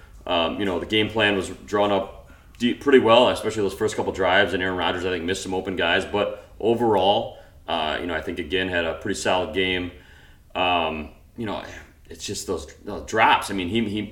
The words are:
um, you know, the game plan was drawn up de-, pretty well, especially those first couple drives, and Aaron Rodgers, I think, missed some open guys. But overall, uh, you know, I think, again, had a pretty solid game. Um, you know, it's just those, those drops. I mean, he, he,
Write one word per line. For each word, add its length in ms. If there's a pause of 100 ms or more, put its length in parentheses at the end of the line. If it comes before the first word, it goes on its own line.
(260)
um, 340
you 60
know, 140
the 60
game 240
plan 260
was 140 (160)
drawn 260
up 380 (280)
de-, 180
pretty 240
well, 300
especially 340
those 100
first 220
couple 160
drives, 420
and 100
Aaron 140
Rodgers, 280
I 40
think, 160
missed 180
some 100
open 220
guys. 300
But 400 (140)
overall, 760 (300)
uh, 320
you 80
know, 80
I 60
think, 180
again, 300
had 160
a 100
pretty 240
solid 340
game. 380 (640)
Um, 540 (280)
you 80
know, 180 (460)
it's 160
just 220
those, 200 (180)
those 240
drops. 400
I 40
mean, 160
he, 200
he, 120 (100)